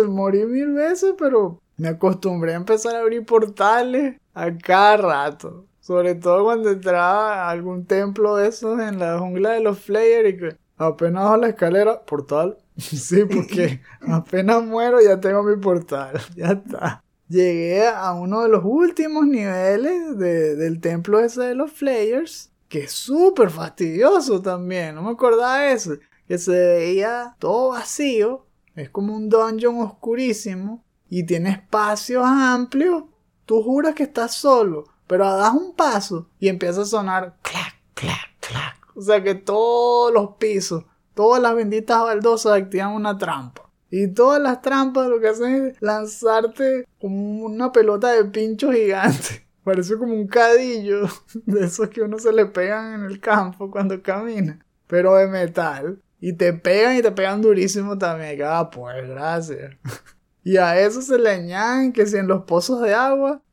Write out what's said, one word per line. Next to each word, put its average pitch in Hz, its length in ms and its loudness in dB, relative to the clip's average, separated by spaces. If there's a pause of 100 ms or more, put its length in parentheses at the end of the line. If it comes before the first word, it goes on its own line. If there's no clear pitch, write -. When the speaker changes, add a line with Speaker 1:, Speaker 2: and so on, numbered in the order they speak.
Speaker 1:
morí 196 380 0
mil 277 280 -2
veces, 359 440 0
pero 220 420 0 (160)
me 160 120 -4
acostumbré 175 640 -2
a 170 40 -6
empezar 220 380 -2
a 233 60 -4
abrir 226 260 -2
portales 233 880 2 (160)
a 170 240 -6
cada 196 420 6
rato. 160 680 -4 (140)
Sobre 180 340 0
todo 175 300 2
cuando 226 260 2
entraba 185 760 0
a 170 40 -2
algún 180 340 -6
templo 202 520 0
de 202 100 2
esos 226 320 -4
en 208 220 -6
la 170 180 -2
jungla 185 320 -2
de 233 100 0
los 208 200 0
Flayers 226 480 2
y 185 80 0
que 170 200 -8 (200)
apenas 170 480 0
bajo 214 140 4
la 233 100 2
escalera, 208 560 2
portal. 147 580 -4
<laughs> - 40 -20 (100)
Sí, 175 480 0
porque 180 560 -2 (120)
Speaker 2:
<laughs> - 140 -20
Speaker 1:
apenas 190 560 0
muero 233 380 2
ya 196 180 8
tengo 196 240 0
mi 208 140 2
portal, 165 720 -2
<laughs> 170 100 -20
ya 170 160 -4
está, - 500 -6 (260)
llegué 180 580 2
a 190 260 -2
uno 180 300 -4
de 226 60 2
los 208 160 4
últimos 311 640 0
niveles 233 920 0
de, 165 380 0
del 165 240 -4
templo 170 400 0
ese 233 220 0
de 247 120 -4
los 294 180 -6
Flayers, 254 800 -4 (160)
que 147 160 -6
es - 80 -12
súper 302 580 2
fastidioso 185 880 0
también, 180 540 -6
no 156 80 -10
me 214 80 -6
acordaba 240 500 2
de 285 120 2
eso, 180 240 -4 (300)
que 180 120 -4
se 175 140 -2
veía 180 840 2
todo 240 320 0
vacío, 247 760 -2 (280)
es 143 160 -12
como 202 260 -6
un 214 120 -6
dungeon 226 520 2
oscurísimo, 220 1040 -6 (240)
y 180 160 -4
tiene 170 260 -2
espacios 214 760 -2
amplios, 269 760 0 (400)
tú 220 180 0
juras 285 320 0
que 311 80 -4
estás 233 320 -4
solo, 214 500 2 (220)
pero 190 300 2
das 214 180 2
un 349 200 -2
paso 202 540 -2 (100)
y 196 100 2
empieza 180 340 -2
a 208 40 -6
sonar 185 560 -4
clac, - 340 -8 (180)
clac, - 460 -8
clac. 131 360 -10 (200)
O 202 60 -14
sea 202 200 2
que 190 120 0
todos 240 800 2
los 202 260 2
pisos, 190 460 -4 (300)
todas 240 260 4
las 233 140 2
benditas 220 480 0
baldosas 220 580 2
activan 196 320 -4
una 208 240 -4
trampa. 147 460 -8 (260)
Y 196 200 -2
todas 254 340 4
las 254 200 -2
trampas 269 460 0
lo 233 120 2
que 220 80 2
hacen 247 380 0
es 254 140 -8
lanzarte 220 1080 0 (120)
como 208 460 -6
una 226 240 -4
pelota 214 420 0
de 220 120 4
pincho 220 480 -4
gigante. 196 800 -2
<laughs> - 120 -20
Parece 185 320 -2
como 233 180 -4
un 208 120 -4
cadillo 226 760 2 (220)
<laughs> - 100 -20
de 202 320 -2
esos 208 220 -4
que 220 140 -6
uno 214 160 -6
se 226 140 0
le 214 140 4
pegan 214 480 -4
en 208 100 -10
el 196 160 -12
campo 196 500 -2
cuando 190 320 -4
camina, 202 640 -6 (240)
pero 180 260 4
de 190 140 6
metal. 170 720 -4 (200)
Y 180 120 -6
te 175 200 0
pegan 202 440 2
y 247 60 2
te 214 100 4
pegan 196 300 -2
durísimo 202 560 2
también. 160 380 -6
Que, 143 80 -4
ah, 160 260 -2
pues, 123 380 -12
gracias. 147 760 -8
<laughs> - 320 -16 (300)
Y 190 120 4
a 175 220 4
eso 220 220 2
se 262 160 2
le 226 120 4
añaden 214 640 -2
que 220 140 2
si 202 120 -2
en 190 100 -2
los 185 160 0
pozos 180 360 0
de 240 140 2
agua, 277 480 0 (100)